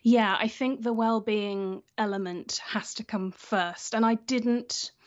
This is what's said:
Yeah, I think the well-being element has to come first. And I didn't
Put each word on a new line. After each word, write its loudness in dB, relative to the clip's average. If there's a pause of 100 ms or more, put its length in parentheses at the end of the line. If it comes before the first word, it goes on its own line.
Yeah, 6
I 0
think -2
the 0
well-being 0 (140)
element -4
has -6
to -8
come -4
first. -2
And 4
I 4
didn't -2 (160)